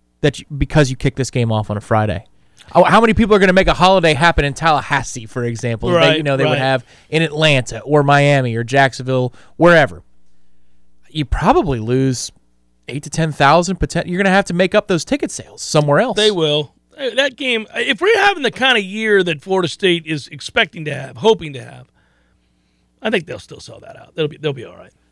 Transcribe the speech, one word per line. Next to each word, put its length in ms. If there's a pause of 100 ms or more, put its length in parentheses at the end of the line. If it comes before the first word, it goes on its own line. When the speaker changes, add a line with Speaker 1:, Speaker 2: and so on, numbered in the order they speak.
(220)
Speaker 1:
that 180
you, 60 (100)
because 360
you 40
kicked 220
this 140
game 200
off 200
on 60
a 40
Friday? 440 (460)
How, 120
how 160
many 140
people 220
are 40
gonna 140
make 140
a 80
holiday 400
happen 300
in 100
Tallahassee, 720
for 180
example, 440
that, 60
Speaker 2:
Right, 220
Speaker 1:
you 60
know, 140
they 60
would 80
Speaker 2:
right. 60
Speaker 1:
have 280 (240)
in 120
Atlanta 600
or 220
Miami 520
or 80
Jacksonville, 680 (240)
wherever? 480 (1080)
You 140
probably 560
lose 500 (600)
eight 140
to 60
ten 220
thousand 480
poten-, 280
you're 140
gonna 140
have 100
to 80
make 220
up 140
those 160
ticket 260
sales 300
somewhere 380
else. 180
Speaker 2:
They 140
will. 420 (240)
Uh, 180
that 220
game, 360
uh, 60
if 220
we're 160
having 260
the 80
kind 260
of 60
year 400
that 180
Florida 280
State 360
is 220
expecting 560
to 100
have, 240
hoping 360
to 100
have, 240 (1120)
I 80
think 180
they'll 120
still 220
sell 180
that 160
out. 200
They'll 120
be, 80
they'll 160
be 140
all 100
right. 160 (200)